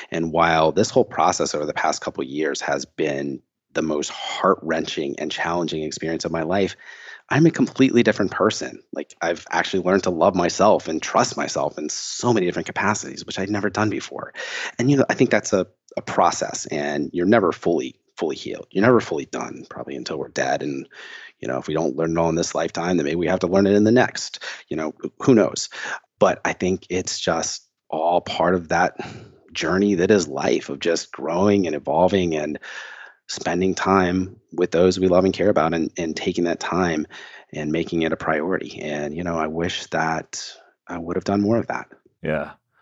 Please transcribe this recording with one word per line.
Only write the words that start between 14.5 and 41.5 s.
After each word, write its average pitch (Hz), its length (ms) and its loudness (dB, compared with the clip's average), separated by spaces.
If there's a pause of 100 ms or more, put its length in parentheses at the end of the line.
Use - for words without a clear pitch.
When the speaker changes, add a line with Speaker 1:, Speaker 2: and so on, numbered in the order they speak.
Speaker 1:
And, 127 120 4
you 143 60 6
know, 131 120 0
I - 60 0
think 117 160 4
that's 110 220 0
a, 92 140 2 (300)
a - 60 -6
process, - 640 0
and 73 460 -4
you're 87 140 0
never 101 240 6
fully, 71 480 -2 (180)
fully 76 200 -4
healed. 82 340 -10
You're 95 140 0
never 120 160 6
fully 73 260 -4
done, - 420 -10
probably - 280 -12
until 69 220 -6
we're 65 100 -8
dead. 67 340 -2
And, 69 260 -6 (520)
you 53 80 -8
know, 65 100 -4
if - 80 -10
we 78 80 -4
don't 78 220 0
learn 82 160 0
it 82 60 0
all 85 100 2
in 82 80 0
this 82 180 -2
lifetime, 85 420 -2
then 76 100 2
maybe 78 100 -2
we 87 100 0
have 92 140 0
to 87 80 0
learn 98 180 4
it 98 80 6
in 107 100 6
the 110 60 6
next, - 540 0 (240)
you 78 80 -6
know, 78 180 -6 (260)
who 131 140 6
knows? - 340 2 (520)
But 95 240 4
I 101 80 0
think 92 380 -2
it's 92 280 -4
just - 480 -4 (240)
all 82 300 2
part 87 340 0
of 82 140 -2
that 85 280 0 (560)
journey 98 440 2
that 87 160 4
is 87 160 4
life, 71 400 -2
of 69 100 -8
just 82 320 -2
growing 92 560 2
and 76 80 -2
evolving 85 600 2
and 76 220 -4 (680)
spending 90 460 0
time 92 600 2 (160)
with 87 180 0
those 90 300 4
we 92 80 4
love 92 160 6
and 92 100 4
care 90 140 2
about, 82 260 4
and, 80 240 0
and 80 180 -4
taking 87 280 -2
that 85 160 -2
time 85 440 0 (480)
and 76 200 -6
making 82 300 -2
it 76 100 0
a - 40 -4
priority. 80 640 -4
And, 73 360 -6
you 87 80 -6
know, 85 120 -4
I 78 120 -2
wish 82 380 -4
that 80 640 -4 (380)
I 87 100 -10
would 87 200 -6
have 90 80 -6
done 101 160 0
more 110 180 2